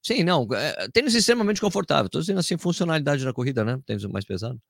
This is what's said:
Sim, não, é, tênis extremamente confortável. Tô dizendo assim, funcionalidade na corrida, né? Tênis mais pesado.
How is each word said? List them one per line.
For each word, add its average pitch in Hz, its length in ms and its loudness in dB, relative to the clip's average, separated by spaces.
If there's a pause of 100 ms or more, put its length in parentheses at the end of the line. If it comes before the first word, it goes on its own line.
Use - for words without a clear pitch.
Sim, 233 200 0
não, 165 300 2
é, 107 380 -4
tênis 240 220 4
extremamente 220 480 2
confortável. 175 480 2
Tô - 100 -4
dizendo 185 200 0
assim, 175 180 -2
funcionalidade 160 680 0
na 131 100 -2
corrida, 123 300 -2
né? 123 220 -2
Tênis 104 200 -4
mais 98 200 -6
pesado. 110 340 -6 (100)